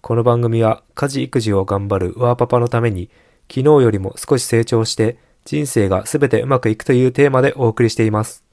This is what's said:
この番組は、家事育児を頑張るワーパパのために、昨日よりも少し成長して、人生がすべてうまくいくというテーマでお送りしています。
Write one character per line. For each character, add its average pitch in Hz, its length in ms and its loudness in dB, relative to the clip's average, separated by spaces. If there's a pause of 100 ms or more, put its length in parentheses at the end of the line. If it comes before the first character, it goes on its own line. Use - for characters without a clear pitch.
こ - 140 -6
の 117 80 2
番 120 180 2
組 113 220 0
は、 110 200 0 (120)
家 139 140 -4
事 135 140 -4
育 131 160 -2
児 107 140 0
を 95 140 0
頑 101 200 -2
張 95 260 -2
る - 40 -12
ワ 123 160 0
ー 120 40 -2
パ 120 100 0
パ 123 140 0
の 120 100 -2
た 117 100 0
め 117 100 0
に、 90 200 -8 (360)
昨 - 140 -6
日 - 20 -2 (200)
よ 117 80 4
り 104 80 -2
も 92 180 -6
少 - 220 -2
し - 80 -4
成 117 180 0
長 113 220 0
し - 100 -6
て、 110 220 -2 (260)
人 147 220 -4
生 104 240 0
が 92 160 0
す 151 120 -4
べ 143 120 2
て 147 100 0
う 123 60 -4
ま 131 140 0
く 113 100 0
い 110 80 -2
く - 40 -14
と 135 120 0
い 127 120 4
う 123 60 0
テ 143 160 2
ー - 20 2
マ 131 120 2
で 135 160 2
お 123 100 2
送 110 140 0
り 113 80 4
し - 40 -10
て 113 120 0
い 107 40 0
ま 107 140 0
す。 - 180 -14 (100)